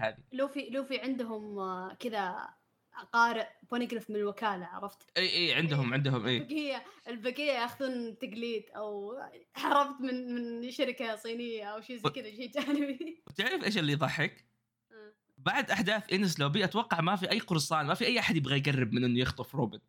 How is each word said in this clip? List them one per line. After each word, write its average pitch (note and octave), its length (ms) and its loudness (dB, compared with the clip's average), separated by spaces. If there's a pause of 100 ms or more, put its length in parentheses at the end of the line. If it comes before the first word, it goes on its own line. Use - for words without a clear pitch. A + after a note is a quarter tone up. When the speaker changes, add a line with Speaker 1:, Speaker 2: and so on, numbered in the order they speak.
Speaker 1:
هذه. A2 100 -6 (140)
Speaker 2:
لوفي، C4+ 380 -4
لوفي C4 300 -4
عندهم، A3 580 -6
آه، F#3 360 -6
كذا G#3 540 -4 (640)
قارئ A#3 340 6 (240)
بونيغليف A#3+ 400 -2
من G#3 60 -4
الوكالة، G3+ 500 -2
عرفت؟ F#3 520 -8
Speaker 1:
إي، F#3 100 4
إي، E3 260 4
عندهم، C#3+ 340 4
Speaker 2:
إي. B2 60 2
Speaker 1:
عندهم، C3+ 320 2
إي. B2 100 4
Speaker 2:
البقية، C4+ 480 -4 (240)
البقية B3+ 440 -2
ياخذون A#3+ 680 -2
تقليد A3+ 460 -4 (120)
أو، G#3 380 -6 (420)
عرفت، C#4 440 2
من، B3+ 340 -4 (260)
من B3 100 -8
شركة B3 460 -2
صينية A3+ 480 -6
أو G#3+ 160 -8
شيء B3 160 -12
زي A3+ 120 -2
Speaker 1:
و-، A#3+ 40 2
Speaker 2:
كذا، A3 180 -10
شيء A#3+ 200 -10
جانبي. C#4+ 760 -4
Speaker 1:
وتعرف C4 380 -2
إيش G#3 140 2
اللي D3 140 2
يضحك؟ - 520 0 (480)
Speaker 2:
آه. G#3+ 220 -20 (240)
Speaker 1:
بعد G#3+ 320 0
أحداث G3 420 2
إنس F3+ 280 4
لوبي، D3 240 4
أتوقع F#3+ 360 2
ما F3+ 160 4
في F3+ 140 -2
أي G#3+ 80 4
قرصان، D#3 480 2
ما E3 80 2
في A3+ 120 0
أي A#3+ 120 4
أحد F#3+ 180 2
يبغى C#3 220 2
يقرب C3+ 340 2
من B2 120 4
إنه B2 160 4
يخطف B2+ 340 -2
روبن. A2 340 -2